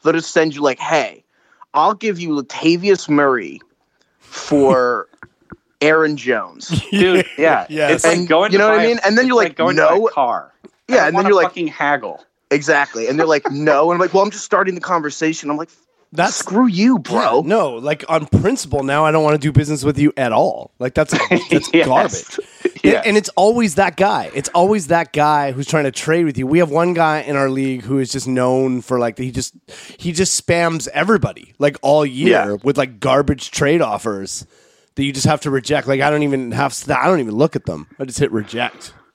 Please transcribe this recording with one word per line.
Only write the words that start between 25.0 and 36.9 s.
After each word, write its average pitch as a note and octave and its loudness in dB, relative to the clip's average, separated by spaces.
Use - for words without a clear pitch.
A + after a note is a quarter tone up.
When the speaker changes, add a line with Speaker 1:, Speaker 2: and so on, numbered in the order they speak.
Speaker 2:
guy D3 0
who's C3+ -6
trying D#3 0
to C3 -2
trade E3+ 0
with D3+ -2
you. C3+ -4
We D#3 2
have E3+ 2
one E3+ 0
guy D#3 2
in C#3 -4
our C3+ 2
league C3 -4
who C3 -2
is C3 -2
just C3 -6
known B2+ 0
for, B2 -2
like, A#2 -2
he B2+ -6
just, B2 -8
he F3 -6
just F3 -2
spams E3+ 0
everybody, D3+ -2
like, C#3+ 0
all D3 4
year C3 -2
Speaker 3:
Yeah. G#2 -2
Speaker 2:
with, C3+ 0
like, B2+ -4
garbage C3+ 0
trade D#3 0
offers G#2 -6
that C#3 -2
you C#3 -4
just C3+ -4
have D3+ 0
to D3+ -4
reject. C3+ -2
Like, C3+ 0
I C#3 2
don't D3+ 0
even C3+ -2
have, C3+ -2